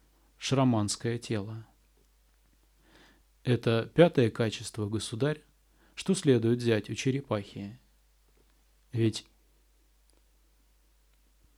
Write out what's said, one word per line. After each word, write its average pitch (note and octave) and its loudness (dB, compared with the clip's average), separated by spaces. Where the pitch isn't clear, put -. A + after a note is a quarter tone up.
шраманское A#2 0
тело. A2 -8
Это A2+ 0
пятое D#3 6
качество, A2 -4
государь, A#2 -4
что - -2
следует A#2+ 4
взять A2+ 0
у A#2 -6
черепахи. A2+ -6
Ведь A2+ -2